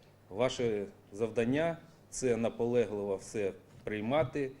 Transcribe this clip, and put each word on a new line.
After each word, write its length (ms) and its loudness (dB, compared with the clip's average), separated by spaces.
Ваше 560 0
завдання — 640 0
це 280 0
наполегливо 800 0
все 360 -2
приймати, 760 0